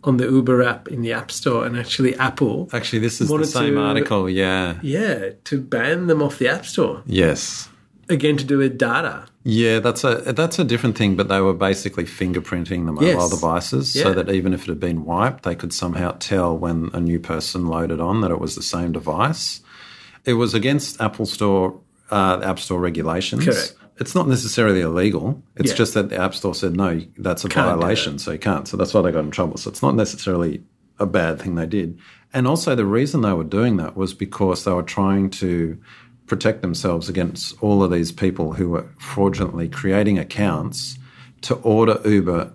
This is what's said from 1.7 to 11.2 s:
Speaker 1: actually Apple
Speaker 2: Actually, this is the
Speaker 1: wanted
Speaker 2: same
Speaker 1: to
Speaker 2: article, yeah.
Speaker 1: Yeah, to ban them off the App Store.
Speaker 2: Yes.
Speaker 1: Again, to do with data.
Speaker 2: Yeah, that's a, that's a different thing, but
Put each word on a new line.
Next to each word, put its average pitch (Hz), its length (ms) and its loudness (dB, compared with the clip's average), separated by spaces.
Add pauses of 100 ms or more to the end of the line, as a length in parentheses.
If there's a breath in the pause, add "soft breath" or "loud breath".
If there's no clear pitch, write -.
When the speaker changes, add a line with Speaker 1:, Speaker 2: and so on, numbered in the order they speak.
Speaker 1:
actually 123 380 0
Apple 131 560 0
Speaker 2:
Actually, 113 280 -2
this 113 200 -2
is 151 80 2
the 151 60 2
Speaker 1:
wanted 156 120 2
Speaker 2:
same 147 280 2
Speaker 1:
to 143 60 2
Speaker 2:
article, 104 500 0
yeah. 92 520 0
Speaker 1:
Yeah, 143 480 -2 (140)
to 139 160 -2
ban 135 460 0
them 156 160 4
off 143 160 -2
the 127 100 2
App 156 160 -2
Store. - 420 -2
Speaker 2:
Yes. - 640 0 (400)
Speaker 1:
Again, 151 300 2
to 139 60 -4
do 139 140 2
with 127 200 0
data. 127 480 0 (180)
Speaker 2:
Yeah, 113 340 4
that's 117 260 0
a, 120 120 4 (160)
that's 165 260 0
a 175 60 2
different 117 320 0
thing, 101 200 4
but 98 120 0